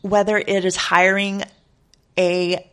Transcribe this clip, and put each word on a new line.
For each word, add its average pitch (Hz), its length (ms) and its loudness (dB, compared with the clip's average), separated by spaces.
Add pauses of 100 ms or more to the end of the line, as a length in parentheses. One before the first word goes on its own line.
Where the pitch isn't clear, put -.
whether 202 360 0
it 196 280 -2
is 180 100 -2
hiring 196 680 0 (760)
a 180 560 -2